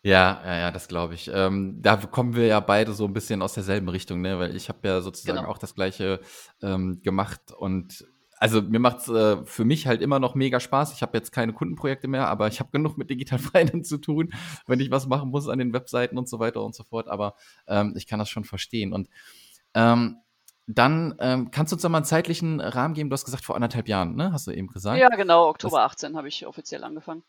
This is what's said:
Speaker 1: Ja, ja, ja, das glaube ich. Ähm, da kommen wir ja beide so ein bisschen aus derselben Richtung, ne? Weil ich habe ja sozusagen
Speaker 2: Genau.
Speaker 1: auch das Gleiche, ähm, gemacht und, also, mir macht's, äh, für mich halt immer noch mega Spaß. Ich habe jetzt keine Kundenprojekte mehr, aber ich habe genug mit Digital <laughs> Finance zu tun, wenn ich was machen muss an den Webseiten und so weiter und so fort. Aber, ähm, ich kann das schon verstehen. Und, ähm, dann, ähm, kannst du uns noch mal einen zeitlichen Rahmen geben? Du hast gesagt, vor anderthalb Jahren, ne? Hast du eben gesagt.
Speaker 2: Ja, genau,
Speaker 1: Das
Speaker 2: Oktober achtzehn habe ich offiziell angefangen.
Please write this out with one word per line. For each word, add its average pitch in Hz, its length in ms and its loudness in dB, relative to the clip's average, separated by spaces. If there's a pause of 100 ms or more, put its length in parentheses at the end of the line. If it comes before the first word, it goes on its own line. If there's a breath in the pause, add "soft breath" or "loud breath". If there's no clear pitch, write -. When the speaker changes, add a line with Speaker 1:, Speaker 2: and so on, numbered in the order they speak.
Speaker 1:
Ja, 95 400 6
ja, 87 140 -4
ja, 87 140 -2
das 90 160 -10
glaube 85 260 -4
ich. - 180 -12
Ähm, 95 520 0
da 107 140 8
kommen 120 380 -2
wir 117 120 4
ja 107 120 6
beide 107 340 2
so 104 120 -2
ein 98 80 -2
bisschen 101 300 -2
aus 95 100 -4
derselben 98 340 -2
Richtung, 90 340 -4
ne? 95 180 -2
Weil 87 160 -4
ich - 120 -10
habe - 200 -6
ja 92 140 2
sozusagen 95 440 -6
Speaker 2:
Genau. - 0 -
Speaker 1:
auch - 140 -8
das - 160 -14
Gleiche, 95 460 -2 (420 loud breath)
ähm, 92 400 -2
gemacht 98 520 -2
und, 92 520 -4 (320)
also, 110 240 4
mir 110 160 2
macht's, 123 300 2
äh, 107 360 4
für - 200 -4
mich 151 200 2
halt 120 160 0
immer 139 180 2
noch 123 140 0
mega 131 260 2
Spaß. 147 340 0
Ich - 100 -6
habe 151 120 -6
jetzt - 160 -4
keine 113 220 -2
Kundenprojekte 143 540 -4
mehr, 131 200 0
aber 104 200 0
ich 110 120 -4
habe - 120 -6
genug 151 260 0
mit - 140 -6
Digital 131 280 -4
<laughs> 127 140 -8
Finance 170 360 4
zu 151 100 -4
tun, 165 340 -2 (320 loud breath)
wenn 127 140 2
ich 135 100 0
was 131 160 0
machen 131 240 -2
muss 143 180 -2
an 131 120 -2
den 123 120 0
Webseiten 123 460 -2
und 123 100 -6
so 113 120 -8
weiter 113 240 -2
und 110 100 -8
so 107 100 -18
fort. 113 240 -8
Aber, 101 280 -4 (320 soft breath)
ähm, 104 280 0
ich 110 120 -10
kann 110 100 -6
das 107 120 -4
schon 107 140 -6
verstehen. 98 500 -6
Und, 95 140 -4 (680 soft breath)
ähm, 117 420 4 (500)
dann, 139 520 2
ähm, 127 320 0
kannst 156 200 0
du 190 40 -2
uns 160 80 -6
noch 170 80 2
mal 160 80 2
einen 151 60 -2
zeitlichen 165 560 0
Rahmen 127 340 -2
geben? 151 160 -4
Du - 20 -2
hast 135 120 -6
gesagt, 123 200 -8
vor - 100 -4
anderthalb 117 320 -2
Jahren, 92 280 0
ne? 180 180 -2
Hast - 140 -4
du - 40 -8
eben 95 160 -6
gesagt. 104 380 2
Speaker 2:
Ja, 247 40 10
genau, 175 380 6 (120)
Speaker 1:
Das 160 200 0
Speaker 2:
Oktober - 20 6
achtzehn 143 340 -2
habe 147 120 -8
ich - 180 -12
offiziell - 380 -12
angefangen. 156 460 -14